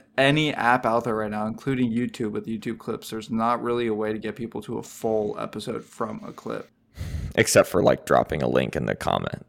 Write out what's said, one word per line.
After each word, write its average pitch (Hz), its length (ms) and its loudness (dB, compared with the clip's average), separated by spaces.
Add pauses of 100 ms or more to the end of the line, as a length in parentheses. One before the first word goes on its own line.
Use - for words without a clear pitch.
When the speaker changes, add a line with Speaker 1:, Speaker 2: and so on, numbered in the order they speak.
(160)
Speaker 1:
any 147 380 4
app 120 320 4
out 117 180 4
there 120 100 0
right 107 160 -2
now, 107 160 -2
including 127 460 0
YouTube 117 400 -2
with 104 140 -6
YouTube 113 320 -6
clips. - 320 -8
There's 110 200 -8
not 113 320 2
really 120 240 0
a 110 80 0
way 107 200 -2
to 107 40 -6
get 104 160 -6
people 113 280 -8
to 113 160 -6
a 113 40 -6
full 110 560 -2
episode 110 460 -8
from 107 420 -8
a 113 60 -12
clip. - 380 -10 (680)
Speaker 2:
Except - 320 6
for, 90 140 2
like, - 240 2
dropping 64 360 2
a 62 60 0
link 62 260 0
in 65 120 -2
the 50 80 0
comment, 50 540 -4